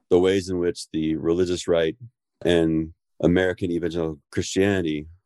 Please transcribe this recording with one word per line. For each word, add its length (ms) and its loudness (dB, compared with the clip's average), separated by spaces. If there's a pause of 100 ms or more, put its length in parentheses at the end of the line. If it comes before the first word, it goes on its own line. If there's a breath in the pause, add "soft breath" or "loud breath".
the 100 6
ways 300 2
in 100 -2
which 320 -4
the 240 -2
religious 520 0
right 280 0 (480)
and 500 2 (300)
American 480 2
evangelical 480 -4 (120)
Christianity 760 -2 (180)